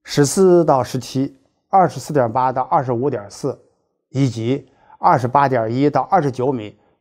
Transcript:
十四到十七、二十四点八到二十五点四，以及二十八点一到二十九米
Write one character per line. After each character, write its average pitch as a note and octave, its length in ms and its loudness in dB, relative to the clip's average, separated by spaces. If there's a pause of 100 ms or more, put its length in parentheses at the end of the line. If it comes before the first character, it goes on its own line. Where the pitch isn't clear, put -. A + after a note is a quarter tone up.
十 - 240 2
四 F3 380 4
到 C#3 180 2
十 B2+ 160 -6
七、 C3 400 -6 (300)
二 F#3 200 4
十 C3 120 -8
四 - 120 -12
点 B2 200 2
八 B2+ 180 -2
到 B2+ 120 -4
二 D3 200 -2
十 B2+ 100 -4
五 A#2+ 160 -2
点 G#2 220 -8
四， - 260 -8 (520)
以 C3+ 200 0
及 A2+ 400 -4 (300)
二 F3 180 2
十 B2 120 -2
八 C#3+ 200 2
点 A2+ 240 -2
一 C#3 160 2
到 C#3+ 140 0
二 F#3 180 0
十 C#3+ 120 -2
九 B2 180 -4
米 G#2+ 260 -8 (240)